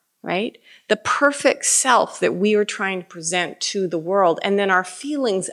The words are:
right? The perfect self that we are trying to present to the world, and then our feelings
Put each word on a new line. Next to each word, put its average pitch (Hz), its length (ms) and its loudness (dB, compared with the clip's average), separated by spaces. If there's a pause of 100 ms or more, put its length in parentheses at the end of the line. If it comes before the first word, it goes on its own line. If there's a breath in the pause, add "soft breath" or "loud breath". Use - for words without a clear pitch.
(220)
right? 185 380 -6 (300 soft breath)
The 214 80 2
perfect - 680 0
self - 540 2
that 220 160 0
we 208 180 2
are 208 120 2
trying 190 360 -6
to 175 60 -16
present 170 540 -4
to 190 260 -2
the 170 100 -2
world, 175 460 2
and 202 160 2
then 196 100 0
our 185 140 4
feelings 233 680 -4